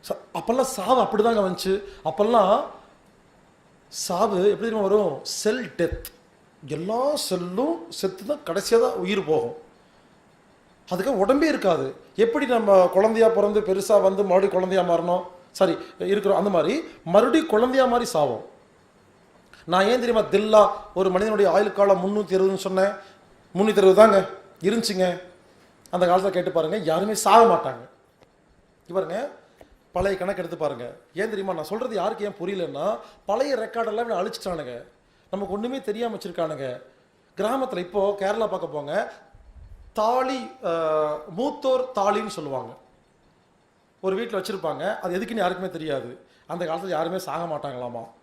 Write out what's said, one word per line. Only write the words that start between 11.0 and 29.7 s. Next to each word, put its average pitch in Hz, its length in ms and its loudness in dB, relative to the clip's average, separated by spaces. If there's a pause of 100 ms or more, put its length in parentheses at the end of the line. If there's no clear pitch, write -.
உடம்பே 269 300 2
இருக்காது. 160 480 0 (200)
எப்படி 233 300 2
நம்ம 202 420 6
குழந்தையா 220 420 4
பிறந்து 208 300 2
பெருசா 190 420 2
வந்து 190 220 2
மறுபடியும் 190 300 4
குழந்தையா 185 300 0
மாறணும், 175 420 0 (260)
சாரி, 170 260 0 (220)
இருக்கிறோம், 196 380 0
அந்த 196 120 0
மாதிரி 180 340 0 (220)
மறுபடியும் 240 420 4
குழந்தையா 254 380 2
மாதிரி 233 280 0
சாவோம். 135 280 0 (1200)
நான் 180 200 2
ஏன் 240 160 2
தெரியுமா 233 200 0
தில்லா 208 500 6 (220)
ஒரு 190 180 2
மனிதனுடைய 196 400 2
ஆயுள் 196 220 2
காலம் 196 320 4
முந்நூத்தி 208 240 -2
அறுபதுன்னு 190 260 2
சொன்னேன்? 190 360 0 (640)
முந்நூத்தி 202 220 2
அறுபது 190 180 10
தாங்க 202 340 8 (320)
இருந்துச்சுங்க. 185 600 0 (680)
அந்த 180 160 0
காலத்துல 190 240 2
கேட்டு 180 220 -2
பாருங்க, 160 260 -2
யாருமே 180 360 -2
சாக 208 400 6
மாட்டாங்க. 131 280 -4 (1080)
இங்க 170 60 -14
பாருங்க, 190 360 -4 (640)